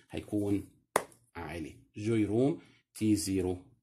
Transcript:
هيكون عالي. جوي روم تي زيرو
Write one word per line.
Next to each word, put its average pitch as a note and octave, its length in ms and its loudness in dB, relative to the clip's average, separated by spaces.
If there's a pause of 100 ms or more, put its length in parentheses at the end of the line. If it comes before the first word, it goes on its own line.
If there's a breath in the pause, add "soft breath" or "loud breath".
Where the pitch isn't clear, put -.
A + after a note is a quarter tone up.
(100)
هيكون G2+ 580 -2 (680)
عالي. D#2+ 400 -10 (200)
جوي A2 280 2
روم A#2 360 2 (340 loud breath)
تي G#2+ 220 2
زيرو F#2+ 420 0 (240)